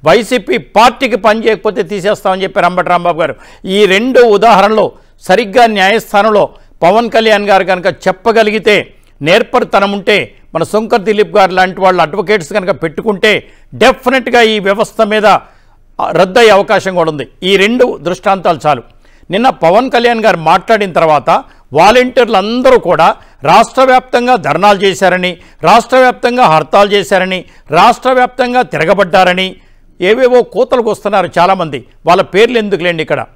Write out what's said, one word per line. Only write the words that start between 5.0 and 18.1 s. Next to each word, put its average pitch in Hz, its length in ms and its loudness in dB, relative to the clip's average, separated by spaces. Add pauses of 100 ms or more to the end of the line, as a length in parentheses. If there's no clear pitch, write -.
సరిగ్గా 214 440 2
న్యాయస్థానంలో 208 840 0 (340)
పవన్ 214 280 2
కళ్యాణ్ 220 340 0
గారు 196 180 2
కనుక 180 220 -4 (220)
చెప్పగలిగితే, 208 880 -2 (280)
నేర్పరితనం 202 680 0
ఉంటే, 196 440 -4 (200)
మన 160 80 -2
శంకర్ 220 380 -2
దిలీప్ 202 360 -2
గారు 190 140 2
లాంటి 185 300 -2
వాళ్ళు 185 200 2
advocates 180 520 -4
కనుక 180 300 -4
పెట్టుకుంటే, 196 640 -4 (280)
డెఫినెట్గా 247 680 0
ఈ 220 180 0
వ్యవస్థ 202 420 -2
మీద, 214 240 0
ఆ, 185 140 4 (720)
రద్దయ్యే 190 380 2
అవకాశం 190 460 0
కూడా 165 160 0
ఉంది. 143 160 -10 (160)
ఈ 190 140 0
రెండు 240 440 0
దృష్టాంతాలు 180 640 -2